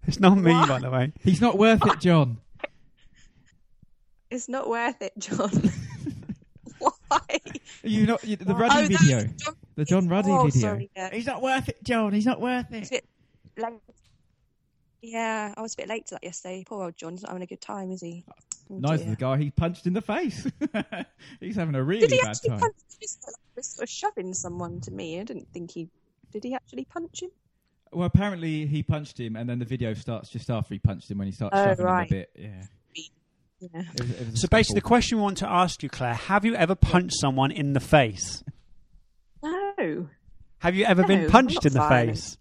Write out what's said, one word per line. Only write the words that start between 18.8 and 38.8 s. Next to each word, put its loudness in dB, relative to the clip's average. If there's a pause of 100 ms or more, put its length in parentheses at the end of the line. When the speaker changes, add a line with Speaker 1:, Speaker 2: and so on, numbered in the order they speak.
Speaker 2:
dear. -8
Speaker 3:
the -2
guy -2
he -2
punched -2
in -2
the -2
face. -6 (480)
<laughs> -16
He's -10
having -2
a 0
really 0
Speaker 2:
Did 4
he 4
Speaker 3:
bad 0
Speaker 2:
actually -4
Speaker 3:
time. -4
Speaker 2:
punch 0
him? -20
He -16 (480)
was -14
sort -8
of -10
shoving -6
someone -8
to -12
me. -10
I -10
didn't -14
think -14
he, -12 (420)
did -10
he -8
actually -12
punch -12
him? -12 (640)
Speaker 3:
Well, -2
apparently 2
he -2
punched -4
him, -6
and -4
then -4
the -4
video -4
starts -8
just -12
after -4
he -8
punched -4
him -6
when -4
he -8
starts -4
Speaker 2:
Oh, 4
Speaker 3:
shoving 2
Speaker 2:
right. 0
Speaker 3:
him 0
a -4
bit. -14
Yeah. -16 (960)
Speaker 2:
Yeah. -12 (140)
Speaker 3:
It -4
was, -4
it -8
was -10
a -4
Speaker 1:
So 0
basically, 4
the 4
Speaker 3:
scuffle. -
Speaker 1:
question 4
we 0
want -2
to -4
ask 2
you, -8
Claire: -4
Have 0
you 2
ever 2
punched 4
someone 2
in -2
the 2
face? 2 (960)